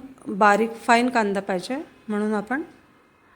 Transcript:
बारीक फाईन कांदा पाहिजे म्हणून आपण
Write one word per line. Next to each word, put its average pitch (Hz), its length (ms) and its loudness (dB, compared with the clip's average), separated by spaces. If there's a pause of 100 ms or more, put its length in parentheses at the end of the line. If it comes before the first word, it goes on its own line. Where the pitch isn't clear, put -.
(300)
बारीक 214 480 2
फाईन 240 320 4
कांदा 208 300 0
पाहिजे 196 360 -6 (320)
म्हणून 214 260 -2
आपण 226 300 -4 (720)